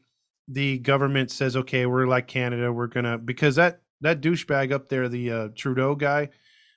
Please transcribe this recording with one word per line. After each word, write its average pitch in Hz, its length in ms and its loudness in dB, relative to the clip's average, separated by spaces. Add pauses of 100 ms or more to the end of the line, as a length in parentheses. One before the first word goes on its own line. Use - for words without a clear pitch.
(500)
the 135 280 -2
government 135 520 2
says, 131 260 -2
"Okay, 127 300 0
we're 127 200 2
like 127 200 2
Canada, 120 460 -2
we're 120 160 -2
gonna," 117 300 -2
because 127 380 0
that, 170 260 2 (180)
that 156 220 0
douchebag 139 500 0
up 139 160 -4
there, 127 200 0
the, 120 220 -4
uh, 113 240 -4
Trudeau 135 400 0
guy, 143 360 0 (460)